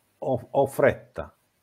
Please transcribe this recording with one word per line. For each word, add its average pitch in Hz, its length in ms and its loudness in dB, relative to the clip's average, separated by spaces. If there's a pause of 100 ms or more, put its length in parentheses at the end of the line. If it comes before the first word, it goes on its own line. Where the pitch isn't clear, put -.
(180)
ho, 131 320 -4
ho 139 160 2
fretta, - 680 -2 (280)